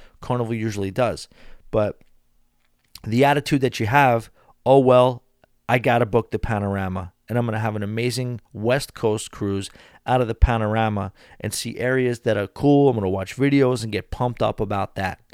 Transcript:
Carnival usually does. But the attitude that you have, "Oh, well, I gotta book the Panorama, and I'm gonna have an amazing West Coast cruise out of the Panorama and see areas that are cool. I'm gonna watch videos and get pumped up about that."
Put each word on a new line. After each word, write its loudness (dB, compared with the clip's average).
Carnival -4
usually -4
does. -2
But -2
the 2
attitude 2
that -2
you -2
have, 2
"Oh, 8
well, 6
I 2
gotta 2
book 0
the -4
Panorama, -4
and -2
I'm 0
gonna -4
have -2
an -6
amazing -4
West -2
Coast -2
cruise -4
out 2
of 0
the -6
Panorama 0
and -6
see -8
areas 0
that 0
are -4
cool. 4
I'm 0
gonna -2
watch -6
videos 2
and -8
get -6
pumped -4
up -2
about -4
that." -6